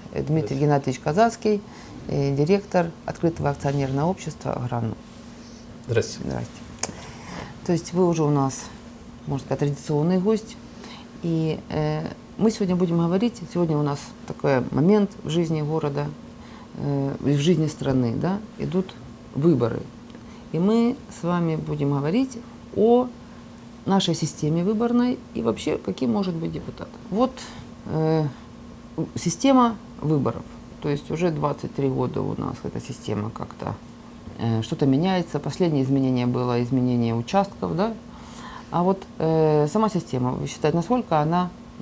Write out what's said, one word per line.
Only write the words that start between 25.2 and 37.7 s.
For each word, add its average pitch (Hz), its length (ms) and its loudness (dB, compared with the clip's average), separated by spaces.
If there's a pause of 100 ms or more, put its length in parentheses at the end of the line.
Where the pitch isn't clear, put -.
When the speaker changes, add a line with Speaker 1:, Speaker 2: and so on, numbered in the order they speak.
Speaker 1:
и - 80 -2
вообще, - 360 0
каким - 320 -2
может 185 240 0
быть 165 160 -4
депутат. - 380 -10 (220)
Вот, 247 200 2 (560)
э, 156 400 2 (880)
система 240 600 4 (240)
выборов. 143 420 2 (400)
То 151 60 -2
есть 143 240 -2
уже 170 180 2
двадцать 147 420 -2
три 139 160 0
года 127 320 0
у 101 160 -2
нас 101 280 -4
эта - 160 -6
система 110 500 -4
как-то, - 460 -8 (640)
э, 113 240 0
что-то 147 240 0
меняется. 170 520 2
Последнее 147 460 2
изменение 131 420 2
было 123 380 2
изменение 123 500 2
участков, 180 600 0